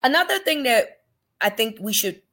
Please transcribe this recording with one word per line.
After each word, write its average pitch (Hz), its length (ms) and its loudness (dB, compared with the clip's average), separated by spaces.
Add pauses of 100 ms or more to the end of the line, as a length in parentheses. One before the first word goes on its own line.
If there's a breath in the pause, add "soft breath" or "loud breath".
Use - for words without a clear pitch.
Another 339 360 2
thing 311 240 -2
that 233 380 0 (400)
I 202 100 0
think 220 280 -2
we 208 140 -6
should 196 400 -2